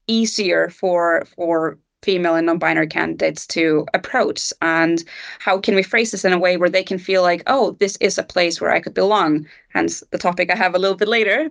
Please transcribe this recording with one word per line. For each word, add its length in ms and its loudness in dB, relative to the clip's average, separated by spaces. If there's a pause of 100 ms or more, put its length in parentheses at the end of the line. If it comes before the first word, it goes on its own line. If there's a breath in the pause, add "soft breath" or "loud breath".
easier 640 0
for, 560 0 (100)
for 440 -2 (240)
female 320 2
and 100 2
non-binary 400 0
candidates 640 -4
to 480 0
approach, 640 -2
and 420 0 (360 loud breath)
how 180 0
can 160 0
we 80 4
phrase 300 0
this 140 -4
in 80 4
a 40 4
way 200 2
where 120 2
they 140 0
can 160 -4
feel 240 2
like, 240 2
"Oh, 320 2
this 220 0
is 160 0
a 60 -2
place 380 -2
where 100 0
I 100 0
could 120 -10
belong," 540 2 (220 loud breath)
hence 420 -4
the 80 -4
topic 320 0
I 60 0
have 180 0
a 40 2
little 180 0
bit 100 0
later. 440 0